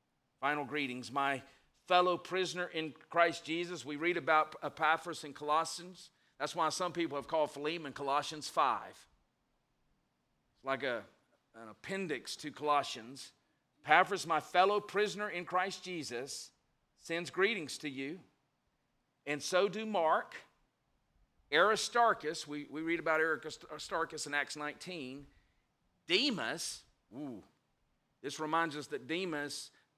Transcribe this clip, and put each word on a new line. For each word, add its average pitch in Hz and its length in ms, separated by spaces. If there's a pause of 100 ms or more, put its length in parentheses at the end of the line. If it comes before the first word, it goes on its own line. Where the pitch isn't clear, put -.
(400)
final 143 260
greetings, 123 460
my 139 300 (460)
fellow 180 300
prisoner 180 500
in 160 260 (160)
Christ 170 340
Jesus." 170 400
We 147 120
read 165 220
about 156 460
Epaphras 160 600
in 147 100
Colossians. 160 760 (260)
That's 147 180
why 165 140
some 175 240
people 156 240
have 131 100
called 151 240
Philemon 147 420
Colossians 143 540
five. 117 600 (1500)
It's - 100
like 135 180
a, 120 200 (520)
an 113 140
appendix 170 680
to 147 140
Colossians. 139 800 (520)
"Epaphras, 175 440
my 160 120
fellow 196 400
prisoner 202 500
in 170 160
Christ 185 380
Jesus, 139 680 (480)
sends 170 300
greetings 180 500
to 151 100
you, 139 300 (1080)
and 143 160
so 185 260
do 208 180
Mark, 196 500 (1160)
Aristarchus," 202 960
we, 147 220
we 147 120
read 165 180
about 160 200
Aristarchus 156 1080
in 143 60
Acts 143 220
nineteen, 147 720 (800)
"Demas," 170 760 (300)
ooh, 123 300 (800)
this 139 180
reminds 156 380
us 147 100
that 127 200
Demas, 156 640 (260)